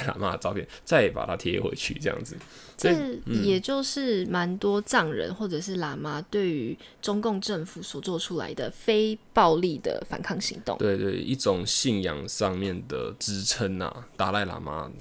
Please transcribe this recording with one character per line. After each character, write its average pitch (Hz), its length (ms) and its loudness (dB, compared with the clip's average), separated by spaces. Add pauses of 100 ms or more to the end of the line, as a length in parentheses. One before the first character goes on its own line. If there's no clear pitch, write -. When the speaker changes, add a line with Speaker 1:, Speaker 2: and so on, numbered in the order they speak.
Speaker 1:
喇 - 120 -2
嘛 95 160 0
的 90 60 -4
照 95 140 -2
片， 98 120 -4 (200)
再 131 240 6
把 - 180 -4
它 85 100 -2
贴 95 240 0
回 - 140 0
去， - 200 -4
这 - 140 -4
样 - 160 -2
子。 160 120 -10 (400)
Speaker 2:
这 - 160 6
Speaker 1:
所 302 120 2
以， 247 220 -6
嗯。 214 180 2
Speaker 2:
也 190 160 4
就 277 220 0
是 254 440 0
蛮 180 320 0
多 202 220 2
藏 185 320 2
人 90 200 -2
或 208 140 -6
者 165 140 -2
是 185 160 -4
喇 156 180 -4
嘛 151 360 -6
对 196 200 2
于 139 260 -2 (240)
中 208 200 0
共 214 200 0
政 185 240 -2
府 170 160 -12
所 147 200 -10
做 170 180 -2
出 175 200 -4
来 107 160 -6
的 120 160 -4
非 214 460 2 (160)
暴 170 240 8
力 175 220 2
的 - 300 -2
反 - 120 -6
抗 190 200 -4
行 - 240 -4
动。 - 140 -2
Speaker 1:
对， 101 180 4
对， 98 160 0
一 95 240 0
种 95 280 2
信 107 380 2
仰 80 260 -2
上 95 280 0
面 90 320 -2
的 64 320 -4
支 101 240 -2
撑 95 340 0
啊， 104 380 -6
达 95 160 2
赖 101 140 2
喇 87 120 -6
嘛 73 320 -6 (100)